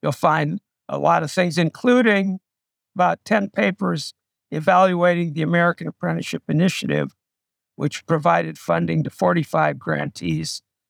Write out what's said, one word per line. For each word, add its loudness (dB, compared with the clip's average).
you'll 0
find 0
a -6
lot 2
of -6
things, 0
including 2
about 0
ten 0
papers -4
evaluating 2
the -4
American 0
Apprenticeship -6
Initiative, 0
which -6
provided 0
funding 0
to -6
forty-five 0
grantees -6